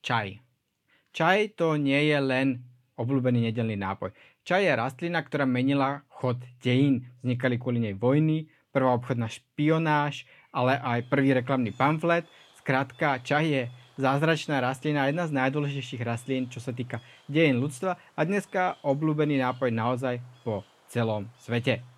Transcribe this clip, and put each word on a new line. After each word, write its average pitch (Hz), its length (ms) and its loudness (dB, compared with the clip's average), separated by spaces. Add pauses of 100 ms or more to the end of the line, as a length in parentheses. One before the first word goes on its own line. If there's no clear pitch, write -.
Čaj. 107 320 -4 (720)
Čaj 196 480 0
to 160 160 2
nie 143 320 2
je 147 160 2
len 131 400 0 (320)
obľúbený 120 560 0
nedeľný 113 240 -2
nápoj. 98 400 -6 (320)
Čaj 185 160 2
je 170 160 2
rastlina, 139 400 -4
ktorá 143 320 -2
menila 135 560 0
chod 123 320 -4 (240)
dejín. 127 480 2 (160)
Vznikali 123 320 0
kvôli 123 240 -2
nej 101 160 -4
vojny, 156 480 2 (240)
prvá 131 240 2
obchodná 120 320 -2
špionáž, 151 960 0 (320)
ale 127 240 2
aj 123 320 -4
prvý 135 240 4
reklamný 127 400 0
pamflet. 160 480 2 (400)
Skrátka, 135 560 0
čaj 143 320 0
je 135 120 0 (360)
zázračná 143 640 0
rastlina, 135 480 0
jedna 170 160 -2
z 151 160 -4
najdôležitejších 139 640 -2
rastlín, 127 400 -4
čo 117 160 -14
sa - 80 -8
týka 120 320 -8 (240)
dejín 147 320 4
ľudstva 165 400 -4 (160)
a - 80 -4
dneska 185 640 -2
obľúbený 147 560 0
nápoj 123 320 0
naozaj 123 480 -2 (240)
po 104 160 -2 (240)
celom 110 400 -2 (160)
svete. 120 400 -2 (160)